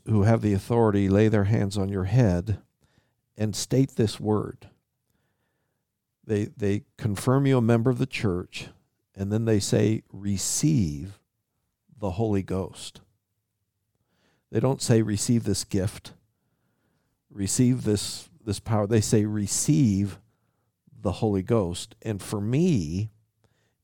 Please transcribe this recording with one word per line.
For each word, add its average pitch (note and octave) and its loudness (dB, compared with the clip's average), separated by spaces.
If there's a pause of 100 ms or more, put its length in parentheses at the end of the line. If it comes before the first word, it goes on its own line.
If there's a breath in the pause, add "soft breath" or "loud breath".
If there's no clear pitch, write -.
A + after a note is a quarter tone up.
who G#2+ 4
have A2+ 4
the G#2+ 2
authority G2+ 2
lay G2+ 6
their G#2 2
hands G#2 0
on G2 -2
your G2 -4
head G2+ 2 (800)
and G#2+ -4
state C3+ 0
this - -2
word. - -4 (1600)
They, G#2+ 0
they G2+ -2 (120)
confirm B2 0
you C3+ 4
a - 2
member A#2 4
of A#2+ -2
the C3+ -2
church, - -6 (440)
and G2 -6
then A2+ 0
they A2 4
say, A2 0 (100)
"Receive G2 -2 (800)
the G2 -4
Holy G2+ -2
Ghost." - -8 (1500)
They - -2
don't C3 0
say, A2+ 4
"Receive G#2+ 0
this G2+ -2
gift, - -6 (1160)
receive B2 0
this, - -4 (140)
this G#2+ -6
power." G#2+ -2
They A2 4
say, G#2+ 2
"Receive G#2 0 (800)
the A2 -4
Holy G2+ -2
Ghost." F#2 -2
And G#2+ -6
for - -8
me, A2 -2 (720)